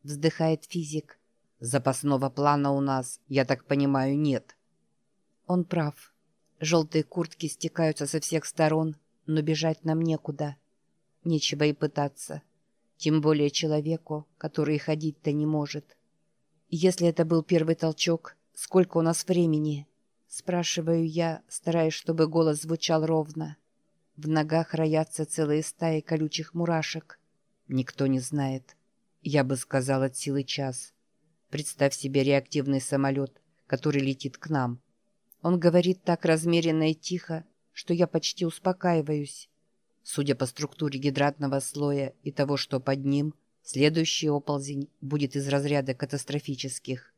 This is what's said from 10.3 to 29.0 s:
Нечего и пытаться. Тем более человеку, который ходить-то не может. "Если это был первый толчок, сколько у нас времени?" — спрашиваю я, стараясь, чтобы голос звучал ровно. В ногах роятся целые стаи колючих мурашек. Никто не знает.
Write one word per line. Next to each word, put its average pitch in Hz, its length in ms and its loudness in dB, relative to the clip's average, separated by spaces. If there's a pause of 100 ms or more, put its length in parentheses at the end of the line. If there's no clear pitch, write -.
Нечего 151 400 0
и 151 80 4
пытаться. 147 680 -4 (540)
Тем 156 240 2
более 147 300 4
человеку, 151 760 -4 (120)
который 147 400 -2
ходить-то 151 540 -2
не 151 140 0
может. 151 500 -4 (720)
"Если 175 380 2
это 165 180 4
был 160 180 2
первый 160 320 2
толчок, 160 640 -2 (180)
сколько 185 440 2
у 160 40 4
нас 165 240 0
времени?" — 151 600 0 (420)
спрашиваю 165 800 -2
я, 160 400 -2
стараясь, 165 440 0
чтобы 160 360 2
голос 160 340 2
звучал 160 420 0
ровно. 156 520 -2 (600)
В 151 120 -8
ногах 156 460 2
роятся 156 500 0
целые 151 380 0
стаи 160 380 -2
колючих 156 540 -4
мурашек. 165 640 -2 (500)
Никто 131 380 0
не 131 140 2
знает. 135 560 -4 (460)